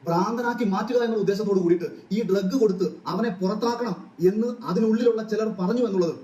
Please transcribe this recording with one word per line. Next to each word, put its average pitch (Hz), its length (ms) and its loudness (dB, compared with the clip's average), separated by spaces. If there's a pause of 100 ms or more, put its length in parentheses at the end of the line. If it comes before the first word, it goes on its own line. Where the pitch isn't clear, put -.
ഭ്രാന്തനാക്കി 233 680 0
മാറ്റുക 220 220 -2
എന്നുള്ള 220 280 0
ഉദ്ദേശത്തോട് 196 400 0
കൂടിയിട്ട് 170 260 2 (260)
ഈ 220 140 0
ഡ്രഗ് 190 320 0
കൊടുത്ത് 185 260 2 (240)
അവനെ 220 180 -2 (120)
പുറത്താക്കണം 226 540 -2 (340)
എന്ന് 220 180 0 (220)
അതിനുള്ളിലുള്ള 220 520 2 (100)
ചിലർ 214 180 0 (100)
പറഞ്ഞു 226 280 0
എന്നുള്ളത് 170 360 0